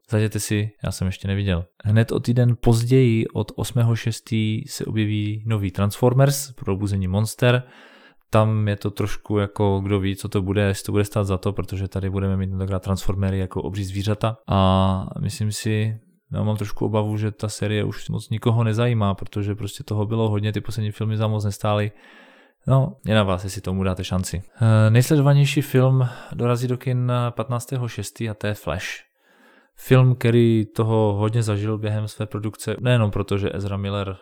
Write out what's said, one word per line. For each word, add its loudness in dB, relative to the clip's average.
Zajděte 0
si, -2
já -2
jsem -2
ještě -4
neviděl. 0
Hned 2
o 0
týden 2
později, 4
od -4
osmého 0
šestý, -4
se -10
objeví -2
nový 0
Transformers, 2
Probuzení -2
monster. 0
Tam 2
je 0
to -6
trošku -4
jako, 0
kdo 0
ví, -2
co -10
to 0
bude, 0
jestli 0
to -4
bude 2
stát -2
za 0
to, -2
protože -6
tady -4
budeme -2
mít -2
tentokrát -4
Transformery 0
jako -4
obří -4
zvířata. -2
A 4
myslím -4
si, -2
no, -2
mám 0
trošku -4
obavu, 0
že -2
ta -8
série -2
už -6
moc -8
nikoho 0
nezajímá, 0
protože -6
prostě -10
toho -2
bylo 0
hodně, 0
ty -4
poslední -4
filmy -4
za 0
moc -2
nestály. -2
No, 2
je 2
na 4
vás, 0
jestli -8
tomu -2
dáte -2
šanci. -4
Eh, 6
nejsledovanější 4
film 4
dorazí 0
do 0
kin -2
patnáctého -6
šestý -8
a -8
to -8
je -2
Flash. -6
Film, 6
který 4
toho 2
hodně 0
zažil -2
během -4
své -8
produkce, -6
nejenom 2
proto, -2
že 0
Ezra -4
Miller -4